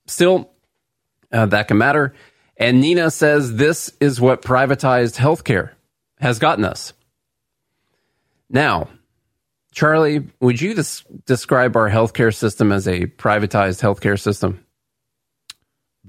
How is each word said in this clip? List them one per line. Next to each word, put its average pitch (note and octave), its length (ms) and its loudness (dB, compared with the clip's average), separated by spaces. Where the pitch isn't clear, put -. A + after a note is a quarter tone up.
still, F3+ 440 0
uh, A2+ 140 2
that G#2 220 0
can G2+ 100 2
matter. C#3 360 0
And A#2+ 240 2
Nina E3 300 2
says D3 460 0
this D3+ 340 -2
is C#3 200 0
what B2 220 2
privatized B2+ 760 0
healthcare C3 540 -2
has A#2+ 200 -2
gotten D#3+ 260 0
us. - 280 -8
Now, A#2+ 400 -2
Charlie, D3+ 540 0
would B2 200 2
you G3 140 -4
des-, - 280 -8
describe B2+ 500 0
our A2 140 2
healthcare A2+ 440 0
system G#2 380 0
as G2 140 -2
a F2+ 200 -2
privatized G#2 760 -2
healthcare G2+ 380 0
system? G2 440 -6